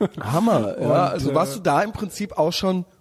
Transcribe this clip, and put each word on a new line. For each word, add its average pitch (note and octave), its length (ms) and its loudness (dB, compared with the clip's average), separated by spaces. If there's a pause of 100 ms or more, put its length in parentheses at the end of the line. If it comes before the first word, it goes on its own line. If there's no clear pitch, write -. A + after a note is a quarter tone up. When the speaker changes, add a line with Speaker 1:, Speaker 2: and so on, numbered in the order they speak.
Speaker 1:
<laughs> - 140 -8
Speaker 2:
Hammer, C3+ 600 0
ja. - 60 0
Speaker 1:
Und, - 60 4
Speaker 2:
Also C#3 420 2
warst E3+ 200 0
Speaker 1:
äh, - 20 -8
Speaker 2:
du G3+ 60 -12
da D#3+ 200 2
im G#3 80 -4
Prinzip - 480 -8
auch D#3 140 2
schon F#3 320 0 (160)